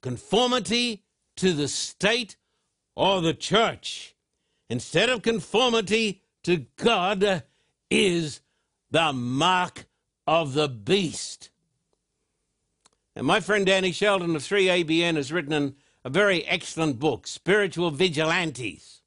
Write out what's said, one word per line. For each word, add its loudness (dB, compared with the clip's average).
Conformity 0
to 2
the 0
state -2
or 2
the 2
church -2
instead 0
of -2
conformity 0
to 0
God 0
is 0
the 2
mark 0
of 2
the 0
beast. -4
And -6
my 2
friend 0
Danny 2
Sheldon 0
of -6
three 2
A 2
B 2
N 0
has -4
written -4
an, -2
a -8
very 2
excellent -4
book, -2
Spiritual -2
Vigilantes. -2